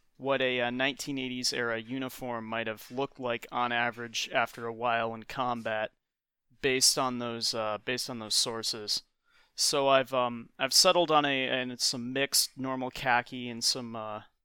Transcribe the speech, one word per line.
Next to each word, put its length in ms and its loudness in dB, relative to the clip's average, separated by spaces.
what 240 0
a, 200 2
uh, 100 0
nineteen 480 -2
eighties 340 -2
era 280 0
uniform 640 -6
might 240 -4
have 220 -8
looked 280 -4
like 320 -4
on 220 0
average 600 -2
after 340 0
a 60 -4
while 420 0
in 100 -12
combat, 640 -2
based 380 4
on 200 0
those, 340 -4
uh, 320 -2
based 260 -2
on 100 -8
those 160 -6
sources. 680 -2
So 320 4
I've, 260 6
um, 420 0
I've 160 -2
settled 380 6
on 140 6
a, 240 2
and 240 0
it's 120 -6
some 280 -2
mixed 440 0
normal 360 -4
khaki 560 0
and 160 -6
some, 320 -2
uh, 240 -8